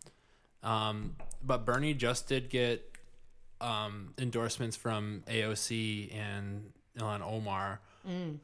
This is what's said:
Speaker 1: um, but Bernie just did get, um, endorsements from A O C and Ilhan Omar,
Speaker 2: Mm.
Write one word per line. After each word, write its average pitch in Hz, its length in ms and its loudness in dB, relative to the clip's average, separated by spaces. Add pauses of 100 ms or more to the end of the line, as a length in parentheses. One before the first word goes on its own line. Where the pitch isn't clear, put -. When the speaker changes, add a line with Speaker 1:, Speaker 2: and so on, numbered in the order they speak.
(600)
Speaker 1:
um, 110 540 2 (280)
but 127 220 4
Bernie 143 300 4
just 120 320 2
did 127 240 2
get, 123 340 4 (760)
um, 104 600 -2
endorsements 117 580 0
from 104 500 0
A 113 180 2
O 107 100 0
C 107 580 0
and 101 580 -6 (260)
Ilhan 107 240 -2
Omar, 98 600 -2 (260)
Speaker 2:
Mm. 175 360 -4